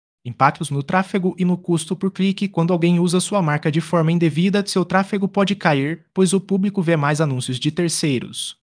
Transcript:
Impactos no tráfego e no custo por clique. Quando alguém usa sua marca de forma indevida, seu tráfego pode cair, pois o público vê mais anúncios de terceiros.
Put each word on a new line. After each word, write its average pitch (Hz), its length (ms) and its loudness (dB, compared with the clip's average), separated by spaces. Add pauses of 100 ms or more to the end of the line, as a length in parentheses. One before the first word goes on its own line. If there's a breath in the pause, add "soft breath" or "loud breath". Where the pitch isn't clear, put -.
(240)
Impactos 139 460 0
no 143 140 -4
tráfego 185 520 -2
e - 80 -2
no 180 140 2
custo 180 380 -4
por 190 160 -4
clique. 196 360 -2
Quando 170 240 0
alguém 175 280 2
usa 180 200 2
sua 202 220 0
marca 151 300 0
de 156 100 0
forma 165 300 0
indevida, 175 560 2
seu 180 180 0
tráfego 190 420 0
pode 196 280 0
cair, 156 580 0
pois 190 180 2
o 196 80 2
público 196 400 -2
vê 165 160 2
mais 147 240 2
anúncios 127 400 -2
de 151 120 -2
terceiros. 151 840 -4 (240)